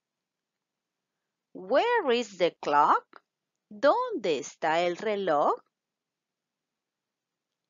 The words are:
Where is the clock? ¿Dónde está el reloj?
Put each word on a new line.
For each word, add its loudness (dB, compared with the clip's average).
Where 0
is -4
the 0
clock? 2
¿Dónde 0
está -2
el -2
reloj? 0